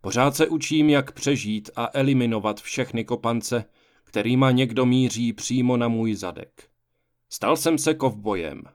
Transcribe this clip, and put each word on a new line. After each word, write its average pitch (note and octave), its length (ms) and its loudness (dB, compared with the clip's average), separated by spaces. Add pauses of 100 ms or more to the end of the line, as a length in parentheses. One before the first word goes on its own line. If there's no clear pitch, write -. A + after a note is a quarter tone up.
Pořád B2 360 0
se D#3 120 4
učím, D3+ 420 2
jak C#3 220 2
přežít G#2+ 640 -2
a A#2 160 -4
eliminovat A#2+ 680 0
všechny A#2+ 440 -6
kopance, A#2 600 -2 (400)
kterýma B2+ 460 2
někdo B2+ 360 2
míří B2 460 2
přímo B2 440 0
na A#2+ 120 0
můj A2+ 260 0
zadek. - 540 -12 (600)
Stal B2+ 280 0
jsem D#3+ 220 2
se D#3 160 2
kovbojem. G#2 680 -4 (120)